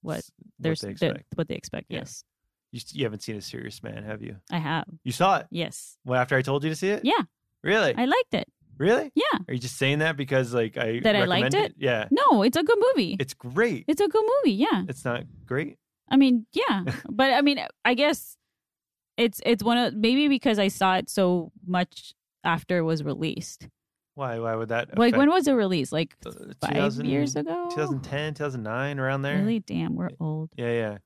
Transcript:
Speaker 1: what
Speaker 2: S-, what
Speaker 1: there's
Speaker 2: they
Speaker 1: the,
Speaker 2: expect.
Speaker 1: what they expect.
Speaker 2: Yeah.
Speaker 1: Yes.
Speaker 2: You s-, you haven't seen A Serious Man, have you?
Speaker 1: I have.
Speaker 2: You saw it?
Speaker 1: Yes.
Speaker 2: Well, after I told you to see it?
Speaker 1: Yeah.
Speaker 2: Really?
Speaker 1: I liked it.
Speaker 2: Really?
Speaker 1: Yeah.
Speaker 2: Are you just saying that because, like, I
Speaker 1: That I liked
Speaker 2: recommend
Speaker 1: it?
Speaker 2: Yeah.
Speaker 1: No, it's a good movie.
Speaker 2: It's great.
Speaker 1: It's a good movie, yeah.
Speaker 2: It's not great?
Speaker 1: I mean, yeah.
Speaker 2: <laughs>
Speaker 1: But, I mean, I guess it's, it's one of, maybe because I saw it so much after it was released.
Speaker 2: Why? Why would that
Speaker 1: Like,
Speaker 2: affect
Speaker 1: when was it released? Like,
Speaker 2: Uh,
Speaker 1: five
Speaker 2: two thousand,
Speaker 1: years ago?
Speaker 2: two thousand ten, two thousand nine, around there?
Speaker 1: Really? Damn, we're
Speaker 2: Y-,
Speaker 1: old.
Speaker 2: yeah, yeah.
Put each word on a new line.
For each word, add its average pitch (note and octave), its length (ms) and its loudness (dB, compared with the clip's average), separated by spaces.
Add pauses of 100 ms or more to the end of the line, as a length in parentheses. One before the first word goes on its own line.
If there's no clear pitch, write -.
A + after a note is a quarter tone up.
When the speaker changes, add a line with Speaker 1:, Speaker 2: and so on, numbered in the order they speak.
Speaker 1:
what D#3 160 -6
Speaker 2:
S-, - 200 -14
what - 220 -20
Speaker 1:
there's D#3+ 220 -2
Speaker 2:
they - 60 -10
Speaker 1:
the, - 40 -8
Speaker 2:
expect. - 440 -4
Speaker 1:
what D#3+ 120 -4
they - 80 -6
expect. - 340 -12
Speaker 2:
Yeah. - 80 -8
Speaker 1:
Yes. - 240 -14 (480)
Speaker 2:
You B2 80 -12
s-, - 160 -16
you C#3+ 100 -4
haven't G#2+ 180 -6
seen A2 140 -8
A G2+ 40 -10
Serious A#2 420 -12
Man, G#2+ 220 -12
have G#2+ 180 -12
you? G#2 140 -12 (160)
Speaker 1:
I F3 60 -2
have. D#3+ 260 -4 (200)
Speaker 2:
You B2+ 80 -4
saw F3+ 260 2
it? - 120 -8
Speaker 1:
Yes. - 540 -10
Speaker 2:
Well, B2+ 160 0
after B2+ 160 0
I C3 60 4
told C3+ 200 0
you D#3 80 -2
to D#3 60 -6
see F#3 140 -2
it? G#3 140 -2
Speaker 1:
Yeah. C#4 180 2 (420)
Speaker 2:
Really? F3+ 320 2
Speaker 1:
I A#3 80 0
liked G4 300 0
it. G3 120 -2 (320)
Speaker 2:
Really? B3 360 2
Speaker 1:
Yeah. C5+ 240 2 (100)
Speaker 2:
Are C3+ 60 -6
you B2+ 60 -2
just B2 160 -10
saying C#3 240 2
that D#3+ 160 2
because, C3 360 0
like, A#2 240 0
I A#2 240 -2
Speaker 1:
That G#3+ 160 2
I G3 80 4
liked - 200 2
Speaker 2:
recommend B2+ 100 0 (180)
Speaker 1:
it? - 60 -20
Speaker 2:
Yeah. A#2 320 0
Speaker 1:
No, A4 320 6
it's G#3+ 140 4
a E4 60 2
good G#4 160 4 (160)
movie. A3+ 240 0
Speaker 2:
It's C3 160 -4
great. D#3 540 -2
Speaker 1:
It's D4 120 0
a G#4 80 2
good G#4+ 160 2 (140)
movie, D#4+ 180 2
yeah. A#3+ 320 2
Speaker 2:
It's - 160 -10
not A#2+ 200 -2 (220)
great? C#3+ 320 -4 (320)
Speaker 1:
I B3+ 60 4
mean, B3+ 360 4
yeah. D4+ 320 -2 (120)
Speaker 2:
<laughs> - 120 -14
Speaker 1:
But, C4 240 2
I B3 100 4
mean, C#4+ 160 2 (260)
I B3 100 4
guess D4 420 0 (800)
it's, A3+ 300 0
it's A3 180 2
one A#3 140 4
of, A#3+ 160 0
maybe B3 340 4
because B3+ 300 2
I G3 100 4
saw F#3+ 280 2
it F#3 120 -2
so F3+ 440 2 (140)
much F3+ 480 -4 (300)
after E3+ 340 0
it E3 40 2
was D#3+ 200 0
released. - 680 -6 (460)
Speaker 2:
Why? B2 240 -4
Why A2+ 160 -2
would A2+ 160 -4
that A#2 280 -2
Speaker 1:
Like, A#3+ 140 6
Speaker 2:
affect - 60 4
Speaker 1:
when C#4 120 6
was F4+ 180 4
it C#4 40 4
released? F#3 400 2
Like, D#3+ 320 -2
Speaker 2:
Uh, - 60 -10 (300)
Speaker 1:
five - 120 -4
Speaker 2:
two - 80 0
thousand, C#3+ 260 0
Speaker 1:
years C#3+ 300 0
ago? - 340 -4
Speaker 2:
two - 60 -6
thousand D3 260 -2
ten, D3 320 -6
two D3 100 -6
thousand C3 180 -6
nine, C3 360 -4
around C3+ 240 -2
there? C#3+ 160 -2
Speaker 1:
Really? G#3+ 220 0
Damn, - 340 -4
we're F3 140 -4
Speaker 2:
Y-, - 120 -12
Speaker 1:
old. D#3 360 -4
Speaker 2:
yeah, A#2+ 160 -2
yeah. A2 340 -2